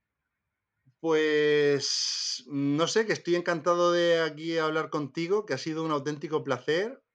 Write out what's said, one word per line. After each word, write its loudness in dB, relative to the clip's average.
Pues, 2
no 0
sé, 0
que -2
estoy -2
encantado 2
de 4
aquí -4
hablar 0
contigo, -4
que -6
ha 0
sido -4
un -2
auténtico -4
placer -2